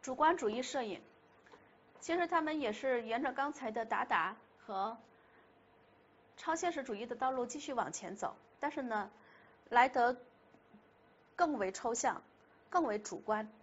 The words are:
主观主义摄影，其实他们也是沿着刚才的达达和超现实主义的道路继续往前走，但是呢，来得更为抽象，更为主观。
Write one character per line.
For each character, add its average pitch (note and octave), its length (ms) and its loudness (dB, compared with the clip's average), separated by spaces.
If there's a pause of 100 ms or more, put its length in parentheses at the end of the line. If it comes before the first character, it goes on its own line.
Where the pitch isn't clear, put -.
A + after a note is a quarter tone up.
主 B3+ 140 -6
观 D#4 200 6
主 B3+ 140 0
义 A#3 140 0
摄 C4+ 180 -2
影， G3+ 180 -6 (1000)
其 E4 180 -2
实 F4 80 4
他 E4+ 160 2
们 D#4 180 -2
也 A#3 140 0
是 A#3+ 300 0
沿 A3+ 180 -2
着 C#4 100 0
刚 C#4 220 -2
才 B3+ 160 -6
的 A3+ 160 -2
达 G#3+ 180 0
达 F#3+ 320 2 (300)
和 G#3 320 -4 (1400)
超 D#4+ 180 0
现 F4 160 0
实 D#4 100 -4
主 A#3+ 140 -4
义 G#3 100 -6
的 A#3+ 100 -6
道 C4 140 2
路 C4 160 0
继 D4 140 -10
续 C#4+ 120 -8
往 A3 220 0
前 F#3+ 220 -8
走， F#3+ 200 -4 (240)
但 C#4+ 120 -2
是 D4 100 -4
呢， G#3+ 300 -2 (580)
来 A#3+ 180 8
得 B3 300 4 (1160)
更 D4+ 240 2
为 F#3+ 120 0
抽 A3+ 220 -4
象， A#3 300 -2 (480)
更 F4 120 4
为 G#3+ 140 0
主 G#3 220 -8
观。 G#3+ 280 -2 (160)